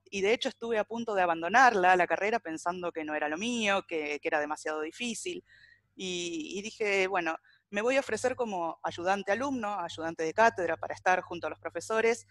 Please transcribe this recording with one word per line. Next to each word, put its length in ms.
y 160
de 120
hecho 160
estuve 300
a 60
punto 300
de 60
abandonarla, 760
la 100
carrera, 320
pensando 520
que 120
no 120
era 140
lo 80
mío, 500
que, 340
que 80
era 100
demasiado 420
difícil. 640
Y, 640
y 40
dije, 460
"Bueno, 300
me 120
voy 160
a 40
ofrecer 340
como 480
ayudante 480
alumno, 480
ayudante 440
de 100
cátedra, 440
para 180
estar 260
junto 260
a 20
los 100
profesores 720